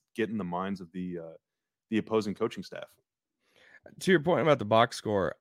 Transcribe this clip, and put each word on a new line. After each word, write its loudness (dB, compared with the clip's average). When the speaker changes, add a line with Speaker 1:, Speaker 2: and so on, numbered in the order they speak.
Speaker 1:
get 0
in -4
the -4
minds -4
of -14
the, -6
uh, -14
the 2
opposing -2
coaching -4
staff. -14
Speaker 2:
To 0
your 8
point 2
about 4
the -4
box 4
score, 0